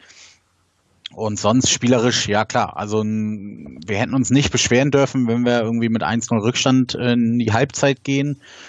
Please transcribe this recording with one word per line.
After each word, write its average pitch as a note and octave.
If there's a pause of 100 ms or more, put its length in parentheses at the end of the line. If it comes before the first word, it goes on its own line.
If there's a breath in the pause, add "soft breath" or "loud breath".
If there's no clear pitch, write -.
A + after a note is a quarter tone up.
(1160 soft breath)
Und G#2
sonst B2
spielerisch, A#2+
ja G#2
klar, A2+
also G#2
n-, G#2+
wir G2+
hätten A2+
uns B2+
nicht C3+
beschweren B2+
dürfen, C3+
wenn A#2
wir A#2+
irgendwie A#2
mit A2+
eins A2
null A#2
Rückstand B2+
in A#2+
die A2
Halbzeit C3+
gehen. C#3 (300 loud breath)